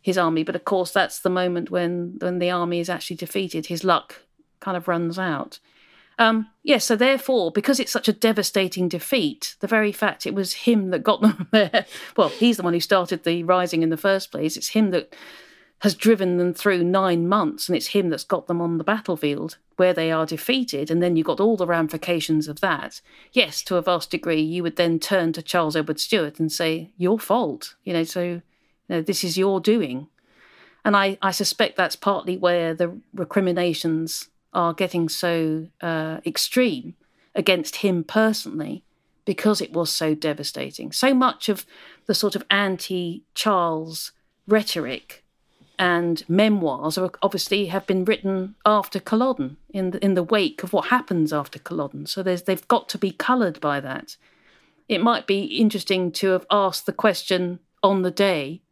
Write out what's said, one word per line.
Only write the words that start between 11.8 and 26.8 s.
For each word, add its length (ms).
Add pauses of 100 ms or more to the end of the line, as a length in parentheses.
well, 140
he's 280
the 60
one 100
who 60
started 440
the 200
rising 400
in 60
the 80
first 340
place. 240
It's 140
him 220
that 220 (680)
has 140
driven 440
them 160
through 320
nine 420
months, 400
and 80
it's 120
him 220
that's 140
got 240
them 140
on 160
the 80
battlefield 720 (180)
where 180
they 160
are 160
defeated. 640
And 140
then 140
you've 100
got 140
all 160
the 100
ramifications 800
of 140
that. 400 (320)
Yes, 300
to 120
a 60
vast 280
degree, 320
you 220
would 140
then 220
turn 340
to 80
Charles 340
Edward 240
Stuart 400
and 100
say, 460